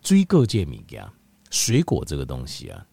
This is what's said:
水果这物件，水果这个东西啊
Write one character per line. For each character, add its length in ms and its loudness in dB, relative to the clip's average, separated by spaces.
水 220 6
果 200 4
这 200 0
物 100 -10
件， 180 -16
水 320 2
果 200 0
这 140 -6
个 80 -4
东 200 -10
西 240 -14
啊 240 -18